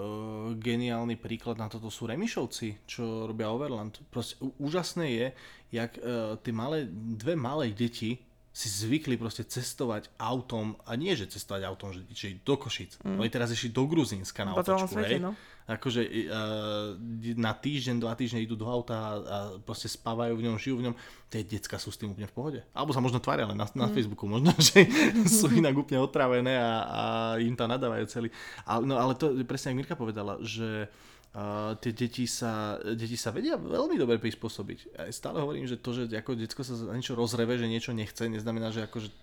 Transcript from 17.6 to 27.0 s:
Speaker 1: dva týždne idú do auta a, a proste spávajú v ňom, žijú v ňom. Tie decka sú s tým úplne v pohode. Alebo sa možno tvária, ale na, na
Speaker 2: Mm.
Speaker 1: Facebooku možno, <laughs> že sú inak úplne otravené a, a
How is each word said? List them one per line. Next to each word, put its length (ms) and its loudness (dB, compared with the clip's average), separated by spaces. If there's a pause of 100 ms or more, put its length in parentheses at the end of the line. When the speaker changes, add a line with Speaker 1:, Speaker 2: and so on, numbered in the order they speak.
Speaker 1:
dva 160 0
týždne 240 -2
idú 160 -2
do 80 -4
auta 320 -2
a, 160 -2
a 260 -4 (220)
proste 320 -8
spávajú 480 -2
v 80 -2
ňom, 80 2
žijú 240 0
v 80 0
ňom. 80 -2 (320)
Tie 160 -4
decka 320 -6
sú 160 -6
s 80 -12
tým 160 -4
úplne 160 -8
v 60 -12
pohode. 220 -4 (120)
Alebo 240 0
sa 80 4
možno 160 4
tvária, 240 2
ale 160 -2
na, 160 0
na 160 2
Speaker 2:
Mm. 0 -
Speaker 1:
Facebooku 320 0
možno, 380 6
<laughs> 20 8
že 240 12 (400)
sú 240 8
inak 240 8
úplne 240 2
otravené 560 4
a, 240 4
a 240 -2 (340)